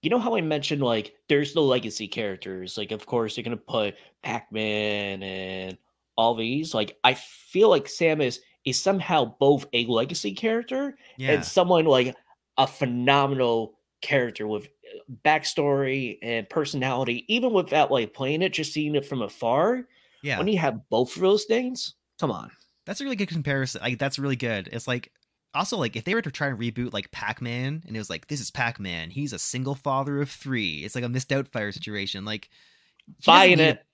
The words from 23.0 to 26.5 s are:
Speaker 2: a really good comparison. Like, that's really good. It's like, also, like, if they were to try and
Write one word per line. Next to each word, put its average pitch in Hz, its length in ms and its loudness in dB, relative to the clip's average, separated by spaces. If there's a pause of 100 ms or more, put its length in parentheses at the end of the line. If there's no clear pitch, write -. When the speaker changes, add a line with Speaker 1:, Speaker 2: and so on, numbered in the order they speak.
Speaker 2:
a - 40 -6
really 262 100 -4
good 196 140 -4
comparison. 139 520 -2
Like, 123 180 -4
that's 139 200 -2
really 139 160 0
good. 110 380 -4
It's 117 140 -8
like, 123 240 -6 (420)
also, 196 240 -4
like, 120 180 -2
if 110 80 -6
they 180 120 -4
were 226 60 -2
to 143 100 -8
try 143 160 -4
and 123 120 -4